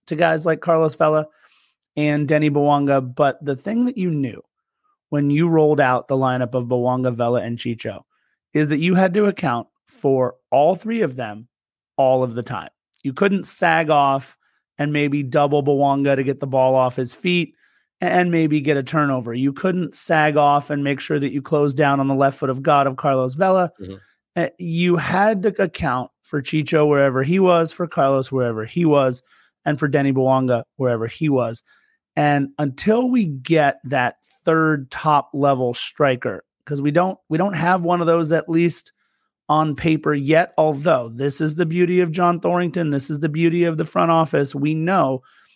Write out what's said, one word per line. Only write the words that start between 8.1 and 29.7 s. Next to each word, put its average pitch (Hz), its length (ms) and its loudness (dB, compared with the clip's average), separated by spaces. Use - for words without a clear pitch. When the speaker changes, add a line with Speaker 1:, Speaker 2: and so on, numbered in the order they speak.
Speaker 1:
is 151 160 0
that 151 100 0
you 175 160 0
had 185 180 2
to 208 140 2
account 135 400 -4
for 131 480 -2
all 151 260 4
three 220 260 -6
of 139 140 -2
them 113 320 -10
all 131 260 4
of 117 120 -4
the 120 80 -6
time. 113 260 -10
You 135 100 -6
couldn't 196 320 0
sag 165 440 0
off 139 460 0
and 147 140 -2
maybe 147 320 0
double 143 400 2
Bwanga 139 520 2
to 135 80 -2
get 131 160 -4
the 143 80 -6
ball 131 280 2
off 127 200 2
his 127 180 -6
feet 175 420 -2
and 180 300 2
maybe 156 280 2
get 143 160 0
a 135 80 -2
turnover. 131 500 -2
You 135 200 0
couldn't 180 420 -4
sag 151 400 0
off 143 340 2
and 143 140 -4
make 139 160 -2
sure 151 200 -4
that 139 120 -2
you 139 100 -6
closed 143 360 0
down 139 220 2
on 135 80 0
the 135 80 0
left 135 220 0
foot 135 120 -4
of 135 140 -6
God 143 240 4
of 131 100 -4
Carlos 131 380 0
Vela. 185 440 2
Speaker 2:
Mm-hmm. 95 160 -14
Speaker 1:
Uh, 170 120 -2
you 175 400 0
had 185 460 0
to 208 180 -2
account 139 500 -4
for 147 200 -6
Chicho 151 460 -2
wherever 139 360 2
he 170 160 0
was, 170 320 2
for 175 160 -8
Carlos 139 440 0
wherever 120 340 -2
he 170 200 -2
was, 139 360 2
and 147 160 -4